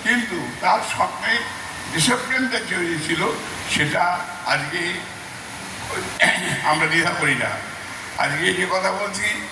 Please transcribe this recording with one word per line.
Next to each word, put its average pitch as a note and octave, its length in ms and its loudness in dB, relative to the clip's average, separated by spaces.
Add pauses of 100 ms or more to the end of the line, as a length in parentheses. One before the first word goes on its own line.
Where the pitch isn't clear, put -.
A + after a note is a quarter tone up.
কিন্তু G#3 440 2 (140)
তার - 180 6 (160)
স্বপ্নে - 420 0 (560)
দেশপ্রেমটা B3 640 2
জড়িয়ে E3+ 480 -2
ছিল, F3+ 260 2 (400)
সেটা F3 460 4 (260)
আজকে - 680 0 (1500)
আমরা D#3 240 4
দ্বিধা E3 220 4
করি D3 260 2
না। A2+ 140 0 (680)
আজকে D3+ 360 2
যে F#3 160 0
কথা F#3 220 2
বলছি G3 600 -2